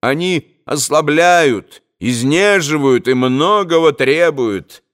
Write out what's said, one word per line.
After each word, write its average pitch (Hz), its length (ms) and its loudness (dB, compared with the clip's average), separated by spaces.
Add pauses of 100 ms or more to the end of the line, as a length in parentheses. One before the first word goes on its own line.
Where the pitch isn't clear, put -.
Они 160 640 -4
ослабляют, 151 1160 0 (180)
изнеживают 143 1080 0
и 127 60 2
многого 165 760 0
требуют. 135 920 -2 (120)